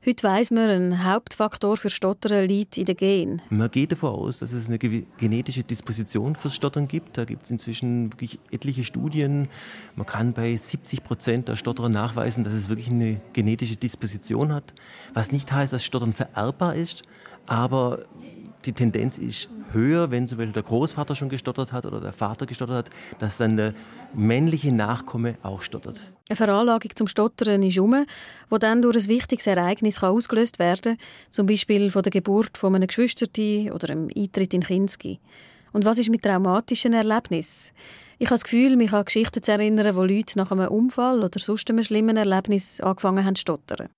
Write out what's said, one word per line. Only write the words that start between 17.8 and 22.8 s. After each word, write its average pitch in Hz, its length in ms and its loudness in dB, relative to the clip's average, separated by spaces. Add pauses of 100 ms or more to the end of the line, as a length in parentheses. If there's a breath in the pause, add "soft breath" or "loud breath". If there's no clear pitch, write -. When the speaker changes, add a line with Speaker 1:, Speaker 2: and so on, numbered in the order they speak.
Speaker 2:
die 120 80 -6
Tendenz 113 440 0
ist - 320 -8 (220)
höher, 143 400 2
wenn 123 160 -2
zum 113 120 -8
Beispiel 110 140 -4
der 107 100 -4
Großvater 143 520 -2
schon 139 140 -6
gestottert 131 420 -6
hat 123 140 -6
oder 107 160 -8
der 98 100 -8
Vater 107 340 -4
gestottert 117 420 -6